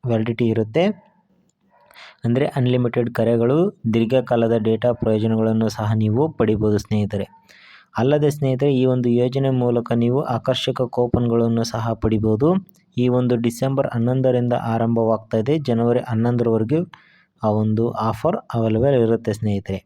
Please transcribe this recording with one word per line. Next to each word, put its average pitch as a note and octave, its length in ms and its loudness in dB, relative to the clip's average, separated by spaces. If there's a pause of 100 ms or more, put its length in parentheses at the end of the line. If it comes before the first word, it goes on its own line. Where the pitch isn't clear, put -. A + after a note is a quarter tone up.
ವ್ಯಾಲಿಡಿಟಿ A#2 400 -2
ಇರುತ್ತೆ. A2+ 380 0 (1400)
ಅಂದ್ರೆ B2 220 2
ಅನ್‌ಲಿಮಿಟೆಡ್ B2 680 0
ಕರೆಗಳು, A#2 420 2 (300)
ದೀರ್ಘಕಾಲದ A#2 720 0
ಡೇಟಾ A2 340 0
ಪ್ರಯೋಜನಗಳನ್ನು A2 760 0
ಸಹ G#2+ 260 -2
ನೀವು A2 380 0
ಪಡಿಬೋದು G#2+ 460 0
ಸ್ನೇಹಿತರೆ. G#2 480 -4 (720)
ಅಲ್ಲದೆ C#3+ 320 2
ಸ್ನೇಹಿತರೆ, C#3 440 0
ಈ B2+ 100 2
ಒಂದು B2+ 240 2
ಯೋಜನೆ B2 420 2
ಮೂಲಕ A#2+ 420 0
ನೀವು A#2+ 320 2
ಆಕರ್ಷಕ B2+ 580 -2
ಕೂಪನ್‌ಗಳನ್ನು A#2 840 0
ಸಹ A2+ 280 -4
ಪಡಿಬೋದು. A2 560 0 (480)
ಈ B2 120 0
ಒಂದು B2 280 2
ಡಿಸೆಂಬರ್ B2 560 -2
ಹನ್ನೊಂದರಿಂದ B2 640 0 (120)
ಆರಂಭವಾಗ್ತಾ A2+ 720 0
ಇದೆ. C#3 200 0
ಜನವರಿ A#2+ 420 0
ಹನ್ನೊಂದರವರೆಗೂ A#2 800 0 (640)
ಆ G#2+ 80 0
ಒಂದು G#2+ 400 0 (100)
ಆಫರ್ A2+ 380 -2 (160)
ಅವೈಲೇಬಲ್ A#2 460 2
ಇರುತ್ತೆ A2+ 320 0
ಸ್ನೇಹಿತರೆ. G2+ 520 -4